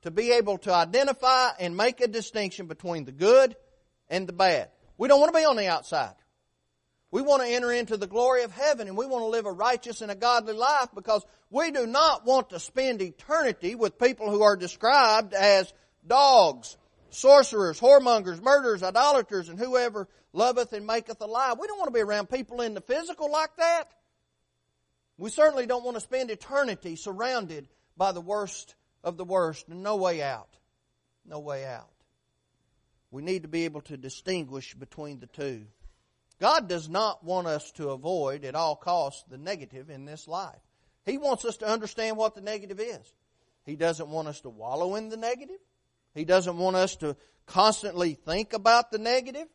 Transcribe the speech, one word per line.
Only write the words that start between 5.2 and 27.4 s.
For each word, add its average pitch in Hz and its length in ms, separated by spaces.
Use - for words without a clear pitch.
to 330 40
be 311 80
on 269 120
the 202 100
outside. 147 480
We 220 100
want 277 220
to 240 60
enter 240 240
into 226 240
the 196 100
glory 247 360
of 226 80
heaven, 233 360
and 190 100
we 240 80
want 254 180
to 226 40
live 220 180
a 202 60
righteous 233 500
and 214 100
a 202 40
godly 220 380
life, 240 420
because 202 300
we 302 220
do 269 140
not 262 400
want 254 260
to 175 80
spend 254 420
eternity 226 760
with 220 240
people 233 320
who 208 120
are 208 120
described 220 800
as 196 400
dogs, 220 680
sorcerers, 226 720
whoremongers, 233 600
murderers, 247 400
idolaters, 208 680
and 170 100
whoever 240 480
loveth 240 400
and 208 160
maketh 226 340
a 214 40
lie. 240 340
We 392 80
don't 415 120
want 330 100
to 240 40
be 233 80
around 208 280
people 240 320
in 220 120
the 196 80
physical 311 480
like 311 280
that. 339 320
We 190 120
certainly 294 360
don't 247 200
want 247 100
to 214 60
spend 254 280
eternity 220 680
surrounded 190 720